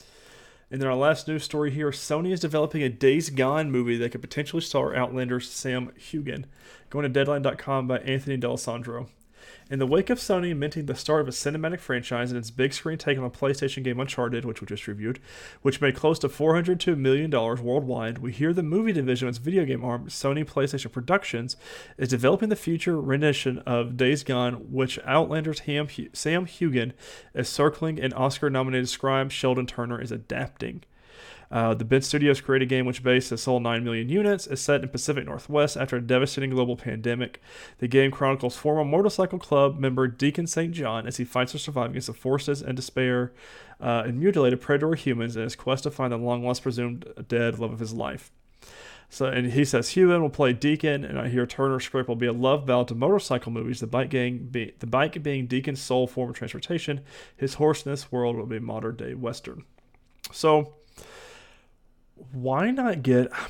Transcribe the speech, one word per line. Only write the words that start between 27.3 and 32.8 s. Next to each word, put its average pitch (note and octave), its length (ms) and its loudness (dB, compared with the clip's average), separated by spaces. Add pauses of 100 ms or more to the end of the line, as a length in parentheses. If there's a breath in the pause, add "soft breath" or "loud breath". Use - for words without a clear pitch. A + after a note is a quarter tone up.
is B2 140 -2
circling D3+ 520 2
and - 140 -2
Oscar-nominated C3 760 0
scribe C3+ 420 0
Sheldon B2+ 360 0
Turner A#2+ 340 -6
is A#2+ 100 -8
adapting. A#2+ 720 -8 (640 loud breath)
Uh, A2+ 240 2
the A2+ 100 -2
Bend C3 220 4
Studios C#3+ 340 4
created C3 300 2
game, B2+ 160 2